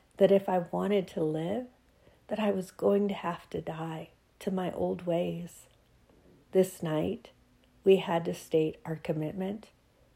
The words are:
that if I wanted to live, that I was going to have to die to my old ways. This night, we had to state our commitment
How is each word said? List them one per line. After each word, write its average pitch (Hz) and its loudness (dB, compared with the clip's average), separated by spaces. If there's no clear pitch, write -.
that 196 8
if 196 6
I 185 0
wanted 185 -2
to 180 -4
live, 165 -2
that 214 -4
I 208 2
was 190 -4
going 202 2
to 196 -4
have - -8
to 165 -6
die 160 -8
to - -4
my 185 -2
old 180 -4
ways. 170 -4
This 185 4
night, 170 -2
we 190 8
had 170 0
to 180 -4
state 156 0
our 160 -4
commitment 185 -6